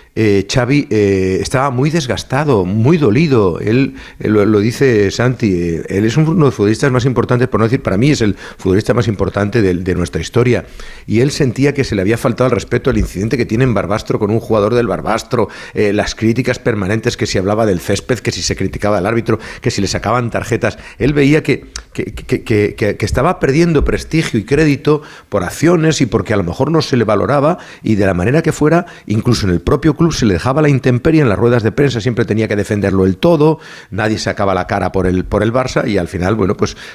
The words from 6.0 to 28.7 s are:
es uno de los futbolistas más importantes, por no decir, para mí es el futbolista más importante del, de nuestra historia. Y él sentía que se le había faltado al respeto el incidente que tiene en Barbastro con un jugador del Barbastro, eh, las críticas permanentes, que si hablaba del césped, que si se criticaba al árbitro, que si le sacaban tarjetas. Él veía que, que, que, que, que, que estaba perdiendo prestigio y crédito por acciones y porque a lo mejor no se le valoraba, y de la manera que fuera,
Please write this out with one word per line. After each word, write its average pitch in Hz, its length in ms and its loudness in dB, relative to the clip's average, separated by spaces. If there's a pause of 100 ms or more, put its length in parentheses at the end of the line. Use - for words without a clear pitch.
es 113 120 0
uno 160 180 2
de 185 60 2
los 135 140 4
futbolistas 110 380 2
más 120 120 0
importantes, 123 440 0
por 104 120 0
no 113 40 2
decir, 113 180 0
para 95 160 0
mí 147 140 4
es 135 80 0
el 104 160 0 (200)
futbolista 98 380 0
más 117 140 0
importante 101 520 0
del, 92 220 2
de 90 120 -2
nuestra 85 280 -2
historia. 117 420 0 (420)
Y 107 140 2
él 143 100 2
sentía 139 440 0
que 131 100 0
se - 100 -6
le 95 80 0
había 110 140 0
faltado 123 300 0
al 120 60 2
respeto 117 380 -2
el 110 80 0
incidente 104 380 -2
que 117 80 0
tiene 110 200 0
en 123 100 2
Barbastro 101 440 -2
con 104 120 0
un 113 100 0
jugador 107 340 0
del 117 120 2
Barbastro, 98 640 -2 (260)
eh, 101 180 0
las 101 220 -2
críticas 117 440 0
permanentes, 110 580 -2
que 104 100 -4
si - 100 -4
hablaba 104 300 0
del 92 140 0
césped, 104 400 -4
que 120 100 -6
si 90 100 -6
se - 160 -4
criticaba 101 420 -2
al 90 80 -2
árbitro, 113 340 -2 (200)
que 123 120 -2
si 101 100 -4
le 92 60 -2
sacaban 113 420 -2
tarjetas. 104 480 -4 (200)
Él 135 140 0
veía 147 300 2
que, - 240 -2 (260)
que, - 120 -6
que, - 400 -6
que, 107 320 0
que, 101 200 -2
que - 80 -6
estaba 135 360 0
perdiendo 151 440 2
prestigio 120 540 -2
y 101 60 -4
crédito 147 580 0 (260)
por 98 140 -2
acciones 160 580 0
y 131 60 2
porque 107 260 -2
a 104 40 2
lo 98 80 0
mejor 135 260 -2
no 160 100 2
se - 160 -2
le 113 80 2
valoraba, 131 540 0 (240)
y 110 140 0
de 98 100 2
la 95 80 2
manera 117 260 2
que 160 120 0
fuera, 165 340 2 (200)